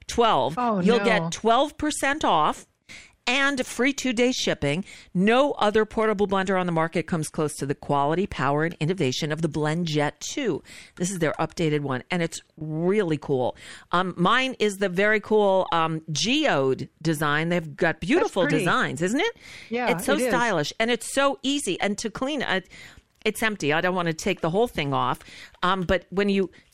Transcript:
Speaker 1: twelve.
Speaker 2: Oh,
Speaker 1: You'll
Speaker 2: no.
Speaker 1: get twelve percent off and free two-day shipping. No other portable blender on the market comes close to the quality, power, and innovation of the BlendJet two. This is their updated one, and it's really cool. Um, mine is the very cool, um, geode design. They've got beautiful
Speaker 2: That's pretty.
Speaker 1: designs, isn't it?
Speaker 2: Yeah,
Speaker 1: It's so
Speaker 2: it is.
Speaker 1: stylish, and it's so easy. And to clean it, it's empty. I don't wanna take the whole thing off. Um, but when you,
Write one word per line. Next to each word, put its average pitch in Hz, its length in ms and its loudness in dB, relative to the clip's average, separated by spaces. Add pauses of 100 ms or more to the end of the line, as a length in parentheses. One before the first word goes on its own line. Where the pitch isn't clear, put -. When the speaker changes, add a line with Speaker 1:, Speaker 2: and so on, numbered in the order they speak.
Speaker 1:
twelve. 160 500 2
Speaker 2:
Oh, 233 240 0
Speaker 1:
You'll 220 180 4
Speaker 2:
no. 202 60 0
Speaker 1:
get 190 260 2
twelve 247 460 2
percent 294 460 -2
off 175 440 2 (580)
and 277 400 0
free 269 280 0
two-day 247 400 0
shipping. 156 500 -2 (300)
No 233 400 4
other 214 320 2
portable 214 420 0
blender 190 320 2
on 180 60 0
the 175 80 -2
market 165 340 0
comes 156 220 -2
close 151 260 -2
to 143 100 -6
the 139 80 0
quality, 147 540 0
power, 147 380 0
and 170 160 -4
innovation 151 500 0
of 160 100 -4
the 165 60 0
BlendJet 151 720 -2
two. 240 420 -4 (360)
This 180 120 -2
is 190 100 -6
their 156 200 2
updated 156 400 0
one, 135 320 -4
and 180 100 0
it's - 200 -4 (160)
really 165 600 0
cool. 127 380 -2 (380)
Um, 180 240 2
mine 240 420 2
is 202 200 0
the 202 100 0
very 208 320 2
cool, 202 500 2
um, 160 300 0 (100)
geode 156 800 0 (120)
design. 156 460 0
They've 170 300 -2
got 165 240 0
beautiful 269 400 0
Speaker 2:
That's 170 100 2
pretty. 190 140 0
Speaker 1:
designs, 170 360 0
isn't 220 200 0
it? 466 120 -2 (360)
Speaker 2:
Yeah, 240 220 -2
Speaker 1:
It's 185 140 -2
so 269 100 2
Speaker 2:
it 240 80 0
is. 254 40 0
Speaker 1:
stylish, 208 500 0
and 233 140 0
it's - 220 -4
so 277 300 0
easy. 269 360 -2
And 202 200 -2
to 220 100 -4
clean 269 320 -4
it, 185 260 -2 (560)
it's 214 180 -2
empty. 202 300 0
I 160 80 2
don't 180 160 0
wanna 170 160 0
take 175 300 -2
the 170 80 0
whole 214 180 2
thing 143 260 -4
off. 127 260 0 (440)
Um, 185 200 2
but 180 260 0
when 202 180 0
you, 196 240 0 (220)